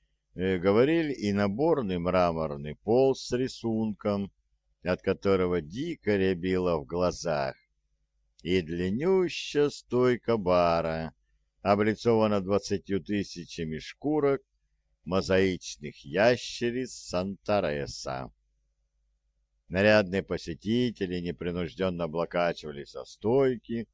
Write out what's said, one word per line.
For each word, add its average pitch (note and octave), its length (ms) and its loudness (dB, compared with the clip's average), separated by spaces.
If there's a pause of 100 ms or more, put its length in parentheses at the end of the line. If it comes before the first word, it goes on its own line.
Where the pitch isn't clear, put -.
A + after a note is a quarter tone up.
(360)
э, F#2 220 0
говорили C3 560 4
и G2+ 200 -2
наборный G#2 640 0
мраморный D#2+ 800 0
пол B2+ 400 2
с - 160 -12
рисунком, A2 1000 -2 (520)
от F2 180 -2
которого F#2 600 0
дико G#2+ 560 -4
рябило F2+ 600 2
в C#2+ 80 -6
глазах, D#2+ 720 -2 (840)
и F#2 200 0
длиннющая C#3+ 1080 0
стойка B2 680 0
бара — E2 760 2 (480)
облицована G#2 800 2
двадцатью G2 600 -2
тысячами E2+ 800 -6
шкурок C#3 640 0 (640)
мозаичных F2+ 960 0
ящериц A#2+ 880 0
Сантареса. F2 1400 -4 (1400)
Нарядные G2 540 4
посетители F#2 960 -2
непринужденно F2 840 -4
облокачивались D#2+ 920 -4
о C2 100 -12
стойки A#2 880 -2